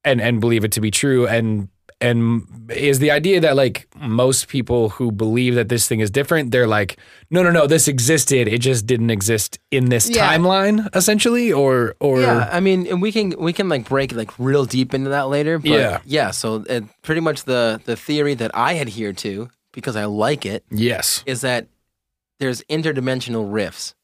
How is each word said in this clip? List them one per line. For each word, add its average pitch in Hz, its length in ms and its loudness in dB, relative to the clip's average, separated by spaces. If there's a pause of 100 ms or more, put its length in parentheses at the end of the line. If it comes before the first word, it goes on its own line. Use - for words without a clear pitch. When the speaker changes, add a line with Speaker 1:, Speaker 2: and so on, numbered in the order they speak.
Speaker 1:
and, 127 160 2
and 117 180 0
believe 113 240 2
it 107 100 0
to 110 80 -2
be 107 100 0
true. 127 360 2
And 110 400 -2 (340)
and 117 420 2 (260)
is 135 300 0
the 147 120 2
idea 170 300 2
that, 147 160 4
like, 131 300 0 (120)
most 127 480 0
people 117 420 0
who 120 220 -2
believe 117 440 0
that 117 120 0
this 120 200 0
thing 113 120 0
is 110 100 0
different, 139 420 0
they're 123 160 4
like, 104 300 0 (320)
"No, 180 140 2
no, 175 80 4
no, 156 160 4
this 151 220 4
existed. 131 580 2
It 117 120 0
just 123 260 0
didn't 117 240 2
exist 107 500 -2 (100)
in 127 200 2
this 120 200 2
Speaker 2:
Yeah. 220 280 2
Speaker 1:
timeline," 196 580 2
essentially, 214 560 2
or, 131 480 2
or 131 220 2
Speaker 3:
Yeah, 120 300 2
I 175 100 0
mean, 185 260 2
and 180 140 -2
we 214 100 -2
can, 202 260 -2
we 170 140 -2
can, 190 160 -2
like, 135 220 -2
break, 135 240 -2
like, 113 260 -8
real 135 260 2
deep 127 280 -2
into 135 160 -2
that 139 180 -2
later, 147 320 -2
but 147 120 0
Speaker 1:
Yeah. 127 340 2
Speaker 3:
yeah, 135 260 -2
so, 110 380 -6
uh, 120 120 -2 (200)
pretty 160 200 -2
much 156 220 -4
the, 117 420 -2
the 117 120 -4
theory 147 380 -2
that 113 180 -4
I 127 200 0
adhere 110 400 -6
to, 104 360 -8 (240)
because 117 240 -8
I 104 80 -4
like 107 400 -2
it, 104 260 -8
Speaker 1:
Yes. 110 540 -2
Speaker 3:
is 127 160 -6
that 123 260 -2 (720)
there's 127 300 -4
interdimensional 127 840 -4
rifts 101 420 -6 (100)